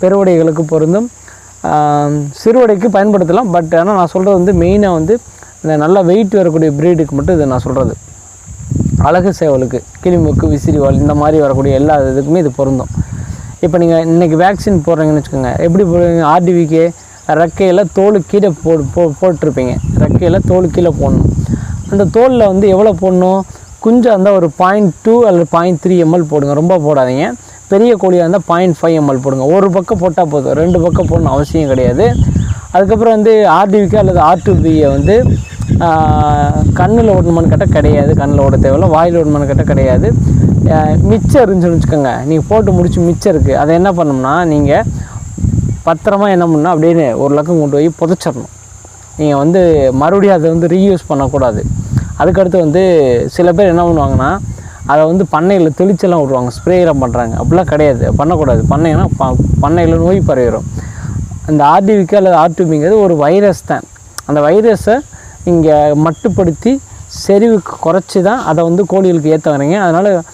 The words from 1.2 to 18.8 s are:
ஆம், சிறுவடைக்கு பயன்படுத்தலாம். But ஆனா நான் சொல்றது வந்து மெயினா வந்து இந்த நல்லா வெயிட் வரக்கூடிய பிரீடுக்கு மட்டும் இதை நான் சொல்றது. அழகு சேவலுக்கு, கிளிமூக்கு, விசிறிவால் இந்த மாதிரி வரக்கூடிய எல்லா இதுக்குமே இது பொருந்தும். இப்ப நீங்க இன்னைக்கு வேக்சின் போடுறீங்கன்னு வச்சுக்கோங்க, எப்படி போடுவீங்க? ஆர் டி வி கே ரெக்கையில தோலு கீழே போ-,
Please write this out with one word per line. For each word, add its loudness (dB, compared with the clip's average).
ஆம், -2
சிறுவடைக்கு 0
பயன்படுத்தலாம். 0
But 0
ஆனா 0
நான் 0
சொல்றது 0
வந்து 0
மெயினா 2
வந்து -2
இந்த -2
நல்லா 2
வெயிட் 0
வரக்கூடிய 0
பிரீடுக்கு 0
மட்டும் -2
இதை 0
நான் -2
சொல்றது. -2
அழகு 0
சேவலுக்கு, -2
கிளிமூக்கு, 0
விசிறிவால் 0
இந்த 0
மாதிரி 0
வரக்கூடிய 0
எல்லா 2
இதுக்குமே 0
இது 0
பொருந்தும். -4
இப்ப -2
நீங்க 2
இன்னைக்கு 2
வேக்சின் 0
போடுறீங்கன்னு 0
வச்சுக்கோங்க, -6
எப்படி 2
போடுவீங்க? 0
ஆர் 2
டி 0
வி 0
கே 0
ரெக்கையில 0
தோலு 2
கீழே 0
போ-, -2